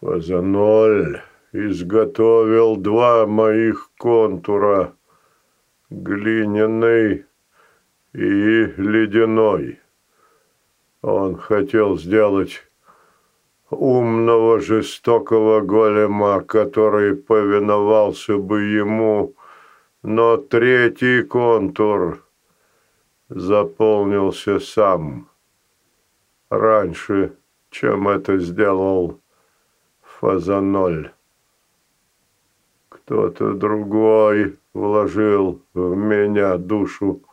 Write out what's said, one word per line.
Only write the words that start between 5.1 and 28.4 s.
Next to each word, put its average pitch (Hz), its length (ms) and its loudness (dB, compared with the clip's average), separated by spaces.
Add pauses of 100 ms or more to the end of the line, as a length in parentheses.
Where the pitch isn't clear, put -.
глиняный 107 1400 0 (840)
и 104 520 0 (120)
ледяной. 107 1040 0 (1200)
Он 98 340 -4
хотел 101 640 0
сделать 98 640 0 (1080)
умного, 113 920 2
жестокого 110 1000 0
голема, 104 800 2
который 104 720 0
повиновался 104 1200 0
бы 101 240 -2
ему, 104 720 -2 (680)
но 113 320 0
третий 123 880 0
контур 104 1000 -2 (1040)
заполнился 101 1300 0
сам, 82 680 -2 (1200)
раньше, 101 840 -2 (380)
чем 101 360 -2
это 98 320 0
сделал 95 840 -2 (1000)